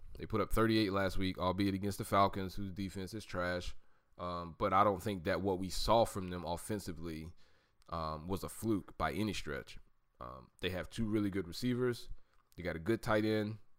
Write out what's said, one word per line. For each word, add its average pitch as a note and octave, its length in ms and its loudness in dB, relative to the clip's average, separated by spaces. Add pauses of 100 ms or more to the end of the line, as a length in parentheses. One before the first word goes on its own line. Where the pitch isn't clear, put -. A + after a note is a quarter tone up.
(160)
They - 100 -8
put G#2+ 140 0
up - 120 0
thirty-eight A2 400 6
last G2 260 2
week, F#2+ 180 2
albeit F#2+ 380 2
against G2 240 -2
the A#2 60 -6
Falcons, G2 500 4
whose G2+ 160 -4
defense F#2+ 420 -6
is G#2+ 120 -8
trash. F2+ 500 -2 (420)
Um, F2 420 -8
but G2+ 140 2
I G2 120 8
don't G2 180 4
think F#2+ 220 -4
that F2+ 160 2
what F#2+ 180 2
we F#2 120 -4
saw A2+ 340 6
from F#2 260 -2
them F2+ 160 -6
offensively, E2 840 -6 (580)
um, D#2 400 -6
was F#2+ 160 -2
a - 40 -8
fluke - 480 -2
by D#2+ 160 0
any G2+ 200 0
stretch. C#2+ 460 -6 (420)
Um, B1+ 260 -14 (140)
they F2 100 -2
have F2 200 -6
two A2+ 160 -4
really G#2 240 0
good F2+ 180 -4
receivers. B2 600 -2 (480)
They F2 60 -12
got E2+ 140 -4
a E2 40 -8
good G#2 220 0
tight A2 220 2
end, G#2+ 320 0 (220)